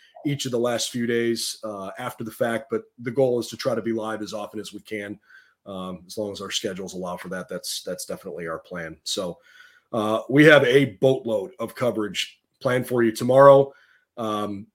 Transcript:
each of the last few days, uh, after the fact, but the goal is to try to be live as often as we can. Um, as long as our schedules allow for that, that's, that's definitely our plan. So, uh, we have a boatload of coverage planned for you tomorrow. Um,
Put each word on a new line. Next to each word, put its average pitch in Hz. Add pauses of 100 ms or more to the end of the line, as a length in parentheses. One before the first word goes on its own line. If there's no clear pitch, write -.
(260)
each 143
of 123
the 120
last 120
few 120
days, 117
uh, 101
after 123
the 110
fact, 117
but 110 (160)
the 120
goal 123
is 113
to 117
try 123
to 113
be 113
live 107
as 104
often 107
as 98
we 98
can. 104 (480)
Um, 92
as -
long 104
as 95
our 95
schedules 95
allow 90
for 92
that, 90
that's, -
that's 90
definitely 87
our 80
plan. 82
So, 90 (540)
uh, 107
we 147
have 147
a 123
boatload 117
of 113
coverage 107 (180)
planned 127
for 123
you 113
tomorrow. 139 (420)
Um, 104